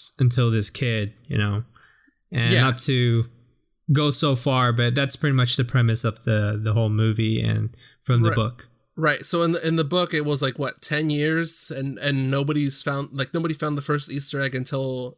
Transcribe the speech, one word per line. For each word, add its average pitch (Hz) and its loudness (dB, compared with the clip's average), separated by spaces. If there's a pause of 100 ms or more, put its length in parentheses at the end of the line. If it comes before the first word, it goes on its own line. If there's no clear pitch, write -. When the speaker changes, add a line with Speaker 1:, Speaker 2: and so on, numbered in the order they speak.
(180)
Speaker 1:
until 123 4
this 110 0
kid, 110 -4 (140)
you - -2
know? 104 -2 (680)
And 117 0
Speaker 2:
Yeah. 170 4
Speaker 1:
not 127 2
to 120 2 (680)
go 147 4
so 143 2
far, 127 2
but 120 2
that's 139 0
pretty 143 0
much 123 2
the 131 0
premise 117 2
of - -2
the, 107 0
the 107 0
whole 110 2
movie 110 2
and 110 -2 (280)
from 120 2
the 110 4
Speaker 2:
Right. 101 0
Speaker 1:
book. 113 -4 (280)
Speaker 2:
Right. 151 0
So 170 2
in 165 2
the, 160 -4
in 160 0
the 165 0
book, 175 0
it 151 0
was, 147 0
like, 135 -4
what, 135 -6
ten 156 -2
years, 156 0
and, 135 -6
and 135 -2
nobody's 143 0
found, 143 -4
like, 135 -6
nobody 160 -2
found 151 -4
the 143 -6
first 147 -2
Easter 143 -2
egg 135 -2
until, 127 -6